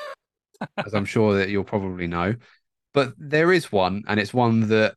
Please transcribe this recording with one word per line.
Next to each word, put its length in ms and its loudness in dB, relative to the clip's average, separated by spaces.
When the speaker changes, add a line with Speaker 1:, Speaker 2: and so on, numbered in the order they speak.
Speaker 1:
<laughs> 440 -16
Speaker 2:
as 160 -8
I'm 120 0
sure 320 2
that 120 0
you'll 160 -2
probably 420 -4
know. 280 -2
But 240 0
there 340 2
is 200 2
one, 360 0
and 120 0
it's 140 -2
one 360 2
that, 280 2